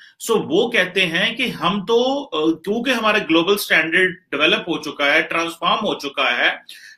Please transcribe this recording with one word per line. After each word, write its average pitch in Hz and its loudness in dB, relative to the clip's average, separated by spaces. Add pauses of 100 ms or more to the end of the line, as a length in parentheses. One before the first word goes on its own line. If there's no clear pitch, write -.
(280)
So 226 -2
वो 202 2
कहते 185 2
हैं 185 -2
कि 240 -4
हम 180 -2
तो, 254 0
अ, 160 -2
क्योंकि 240 -2
हमारा 220 2
ग्लोबल 170 2
स्टैंडर्ड 180 2
डेवलप 165 -2
हो 151 -2
चुका 143 -4
है, 156 4
ट्रांसफॉर्म 170 -2
हो 143 -2
चुका 139 -2
है, 139 0 (360)